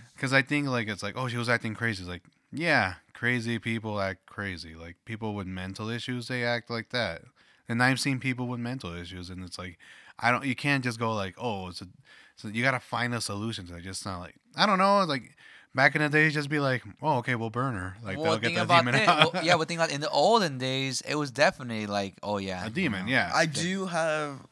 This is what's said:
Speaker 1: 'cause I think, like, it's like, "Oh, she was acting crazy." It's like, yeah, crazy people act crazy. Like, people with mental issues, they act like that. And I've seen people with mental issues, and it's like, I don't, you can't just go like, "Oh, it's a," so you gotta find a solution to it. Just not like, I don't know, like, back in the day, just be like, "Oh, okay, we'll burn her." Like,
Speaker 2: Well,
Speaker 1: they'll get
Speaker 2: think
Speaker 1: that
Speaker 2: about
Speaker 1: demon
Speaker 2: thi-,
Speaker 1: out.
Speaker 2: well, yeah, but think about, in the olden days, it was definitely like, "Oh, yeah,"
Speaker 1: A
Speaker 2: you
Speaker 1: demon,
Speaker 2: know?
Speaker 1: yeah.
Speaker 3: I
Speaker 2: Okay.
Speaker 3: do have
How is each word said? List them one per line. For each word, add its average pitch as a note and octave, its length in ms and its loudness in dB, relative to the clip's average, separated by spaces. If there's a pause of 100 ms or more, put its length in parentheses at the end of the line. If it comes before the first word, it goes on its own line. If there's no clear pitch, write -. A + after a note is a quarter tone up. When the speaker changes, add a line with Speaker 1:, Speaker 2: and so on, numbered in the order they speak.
(180)
Speaker 1:
'cause C3 160 -2
I C3+ 80 8
think, C#3+ 260 0
like, A#2+ 200 0
it's G#2 160 -4
like, G2+ 140 -6
"Oh, B2+ 100 -4
she A#2+ 100 -2
was A#2 120 0
acting A#2 260 2
crazy." A2 260 -2
It's F2+ 80 -8
like, F2+ 140 -8 (280)
yeah, C3+ 440 2 (180)
crazy A#2 460 0
people A2 420 -2
act F#2+ 240 -4
crazy. E2+ 500 -8
Like, E2+ 200 -14 (100)
people A2 300 -6
with G2 100 -4
mental F#2 440 -6
issues, A#2+ 380 -6
they B2 160 -2
act A#2+ 280 -2
like A2+ 180 -6
that. G2+ 320 -2 (460)
And A#2+ 160 2
I've B2+ 160 4
seen C3+ 200 0
people B2+ 280 -2
with B2 120 -4
mental A#2+ 360 -6
issues, F2 340 -10
and F#2 140 -10
it's F2+ 160 -12
like, F2+ 180 -10 (400)
I A#2 140 4
don't, B2 120 2
you C3 120 0
can't C#3+ 280 2
just A#2+ 140 -2
go A2+ 160 0
like, F#2+ 240 -2
"Oh, G2+ 300 -4
it's F2+ 140 -12
a," F#2+ 60 -12 (480)
so - 120 -12
you A2 160 -2
gotta C3 160 2
find A#2+ 340 -2
a A#2 80 -2
solution G#2 460 -6
to F2 100 -12
it. E2+ 60 -12
Just F#2+ 220 -10
not F#2 160 -6
like, F2+ 140 -14 (200)
I E3 100 4
don't G3+ 140 4
know, G3 260 4
like, C#3 320 -4 (380)
back C#3 200 6
in D3+ 60 4
the D3+ 80 4
day, D#3 220 6
just D3 180 -2
be D3+ 100 2
like, C3 240 0 (200)
"Oh, D3 160 2
okay, B2 160 -2
we'll A2+ 160 -2
burn A#2+ 240 -2
her." F#2 280 -6
Like, G2 140 -6
Speaker 2:
Well, D#3 140 -4
Speaker 1:
they'll D#3+ 80 2
get - 80 0
Speaker 2:
think E3+ 100 0
Speaker 1:
that F3 60 2
Speaker 2:
about E3+ 220 4
Speaker 1:
demon - 100 2
Speaker 2:
thi-, G#3+ 100 4
Speaker 1:
out. D#3+ 300 6
Speaker 2:
well, F3 80 -2
yeah, F3 120 6
but D#3 120 0
think E3+ 120 -4
about, D#3+ 120 2
in C#3+ 100 -2
the D3+ 80 -2
olden D#3+ 480 4
days, C3 440 -2
it - 140 -4
was D3 140 0
definitely A#2+ 560 2
like, G2+ 380 -2
"Oh, G#2 160 -2
yeah," F#2+ 240 -4
Speaker 1:
A A2 60 -4
Speaker 2:
you - 40 -6
Speaker 1:
demon, A#2 320 0
Speaker 2:
know? A#2 60 -2
Speaker 1:
yeah. G#2+ 220 2
Speaker 3:
I D#3 100 4
Speaker 2:
Okay. D#3 180 -2
Speaker 3:
do F#3 240 -2
have D#3 540 -2 (120)